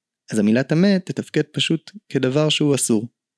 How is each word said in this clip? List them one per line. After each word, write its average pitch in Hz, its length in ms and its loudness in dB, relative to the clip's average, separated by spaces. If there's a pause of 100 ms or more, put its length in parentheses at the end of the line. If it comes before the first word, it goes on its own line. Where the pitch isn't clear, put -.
(300)
אז 110 80 -4
המילה 110 240 2
טמא 185 360 2
תתפקד 151 440 -4
פשוט - 480 -4 (180)
כדבר 131 400 0
שהוא 147 260 2
אסור. 117 340 0 (300)